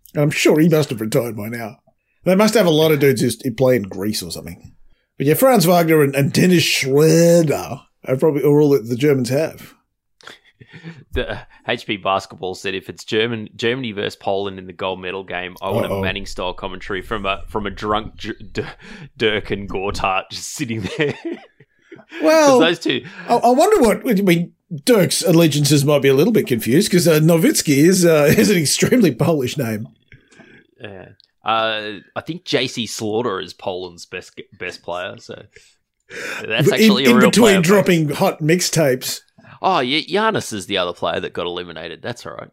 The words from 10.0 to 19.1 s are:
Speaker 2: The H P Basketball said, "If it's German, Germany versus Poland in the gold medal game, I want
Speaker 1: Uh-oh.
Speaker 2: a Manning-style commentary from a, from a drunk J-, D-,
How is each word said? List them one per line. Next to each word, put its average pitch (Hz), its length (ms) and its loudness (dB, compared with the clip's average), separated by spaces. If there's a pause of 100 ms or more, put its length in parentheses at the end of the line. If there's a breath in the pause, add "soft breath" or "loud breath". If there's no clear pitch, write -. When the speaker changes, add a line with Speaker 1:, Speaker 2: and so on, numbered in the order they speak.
Speaker 2:
The 110 260 -6 (280 soft breath)
H 120 180 -4
P 107 120 -4
Basketball 92 580 -4
said, 95 200 -6
"If 92 140 -10
it's 87 140 -16
German, 110 520 -4
Germany 120 360 -4
versus 101 240 -6
Poland 98 440 -6
in 92 80 -16
the 92 60 -16
gold 92 280 -6
medal 92 220 -10
game, 90 380 -10
I 95 80 -6
want 98 180 -2
Speaker 1:
Uh-oh. 98 120 -4
Speaker 2:
a - 20 -4
Manning-style 95 520 -6
commentary 92 480 -8
from 107 240 -8
a, 98 220 -4
from 107 180 -8
a 101 60 -4
drunk 107 440 -6
J-, 107 180 -10 (180)
D-, 110 120 -6 (540 loud breath)